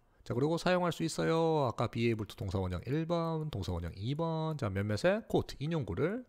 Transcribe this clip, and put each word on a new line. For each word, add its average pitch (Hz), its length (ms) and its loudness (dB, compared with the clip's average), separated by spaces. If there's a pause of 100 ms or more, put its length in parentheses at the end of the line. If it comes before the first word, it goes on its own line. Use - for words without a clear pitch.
(240)
자, 113 100 -4
그리고 151 240 2
사용할 180 340 2
수 - 100 -4
있어요. 160 640 2
아까 117 200 0
be 117 200 0
able 110 200 2
to - 100 -12
동사원형 92 500 -2
일 156 200 0
번, 165 440 -2
동사원형 87 460 -4
이 110 180 -2
번, 160 420 -2
자, 113 140 -2
몇몇의 107 600 2
quote, - 280 0
인용구를, 160 720 -2